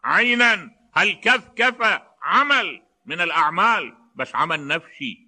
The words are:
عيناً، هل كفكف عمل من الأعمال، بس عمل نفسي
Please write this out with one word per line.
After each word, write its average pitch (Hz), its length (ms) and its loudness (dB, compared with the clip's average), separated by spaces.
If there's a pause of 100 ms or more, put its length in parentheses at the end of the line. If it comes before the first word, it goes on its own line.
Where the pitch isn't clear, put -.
عيناً، 220 680 2 (220)
هل 190 200 2
كفكف 233 880 -2 (220)
عمل 226 580 0 (240)
من 165 160 -6
الأعمال، 165 720 0 (200)
بس - 200 -8
عمل 151 320 -2
نفسي 147 600 -8